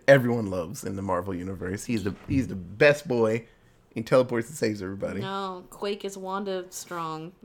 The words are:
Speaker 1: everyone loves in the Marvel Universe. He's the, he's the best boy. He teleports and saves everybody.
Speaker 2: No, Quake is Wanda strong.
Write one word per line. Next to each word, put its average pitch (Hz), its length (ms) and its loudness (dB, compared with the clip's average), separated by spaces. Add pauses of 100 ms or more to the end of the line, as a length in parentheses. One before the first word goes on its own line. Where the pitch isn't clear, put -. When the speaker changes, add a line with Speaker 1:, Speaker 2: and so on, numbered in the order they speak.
Speaker 1:
everyone 120 440 6
loves 92 340 -4
in 98 120 -4
the 98 60 -6
Marvel 95 320 0
Universe. 92 520 -6
He's 110 180 0
the, 95 100 -2 (140)
he's 131 200 0
the 98 60 -6
best 104 540 4
boy. 117 380 2 (480)
He 110 80 -4
teleports 120 460 2
and - 100 -14
saves 107 240 0
everybody. 98 380 -6
Speaker 2:
No, 190 500 -8
Quake 202 340 -6
is 196 140 -8
Wanda 190 500 -6
strong. 165 640 -10 (120)